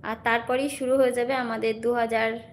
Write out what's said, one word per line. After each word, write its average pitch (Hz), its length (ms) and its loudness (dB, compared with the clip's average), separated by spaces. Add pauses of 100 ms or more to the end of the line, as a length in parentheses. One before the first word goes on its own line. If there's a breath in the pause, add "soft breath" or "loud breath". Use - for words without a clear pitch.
আর 220 200 -6
তারপরেই 247 460 0
শুরু 262 280 -2
হয়ে 262 200 4
যাবে 240 160 0
আমাদের 226 480 -2
দু 233 120 0
হাজার 226 360 0 (240)